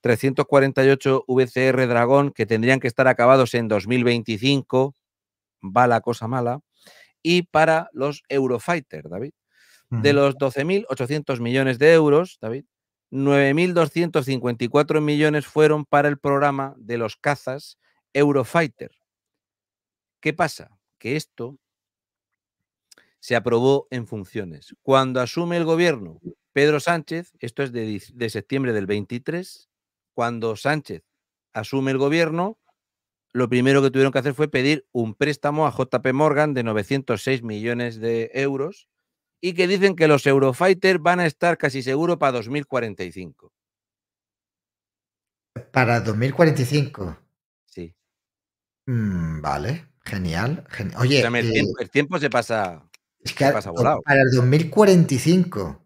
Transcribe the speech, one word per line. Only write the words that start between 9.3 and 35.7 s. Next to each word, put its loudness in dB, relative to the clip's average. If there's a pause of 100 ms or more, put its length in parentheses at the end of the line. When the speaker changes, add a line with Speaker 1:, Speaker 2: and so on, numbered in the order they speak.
Speaker 1:
De 0
Speaker 2:
Ujú. 4
Speaker 1:
los 2
doce -4
mil -2
ochocientos -4
millones 0
de 8
euros, 4
David, -10 (440)
nueve 2
mil 0
doscientos 0
cincuenta -4
y -4
cuatro 2
millones 0
fueron 2
para 2
el -2
programa -2
de -8
los -6
cazas -8 (340)
Eurofighter. 0 (1300)
¿Qué -4
pasa? -6 (200)
Que -6
esto -12 (1600)
se -4
aprobó 2
en -8
funciones. -12
Cuando 2
asume -4
el -2
gobierno -2 (320)
Pedro 2
Sánchez, -6
esto -8
es -6
de -6
dic-, -8
de -6
septiembre -4
del -2
veintitrés, -8 (420)
cuando -4
Sánchez -6 (500)
asume -4
el -2
gobierno, -2 (760)
lo -2
primero 4
que 2
tuvieron 2
que 0
hacer -4
fue -2
pedir -2
un -4
préstamo -2
a 0